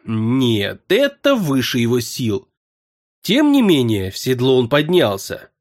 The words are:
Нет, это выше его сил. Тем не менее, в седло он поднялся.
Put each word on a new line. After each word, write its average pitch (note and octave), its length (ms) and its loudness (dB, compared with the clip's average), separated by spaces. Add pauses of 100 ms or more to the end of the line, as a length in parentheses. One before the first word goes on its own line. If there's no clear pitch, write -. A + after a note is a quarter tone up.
Нет, A2 840 -2
это C#4 460 0
выше C#3 440 -2
его A#2 200 0
сил. A#2 500 -6 (720)
Тем C#4+ 280 2
не C#4 100 4
менее, A#2 520 0
в - 60 -14
седло B2+ 380 0
он B2 120 2
поднялся. D3 840 -2 (100)